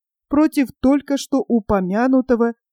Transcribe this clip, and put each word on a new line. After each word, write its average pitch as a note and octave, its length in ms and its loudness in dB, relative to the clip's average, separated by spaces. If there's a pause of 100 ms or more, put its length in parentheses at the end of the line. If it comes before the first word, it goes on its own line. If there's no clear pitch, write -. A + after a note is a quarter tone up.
(280)
против D4 420 0 (100)
только C#4 380 0
что - 300 -4
упомянутого A#3 1080 0 (200)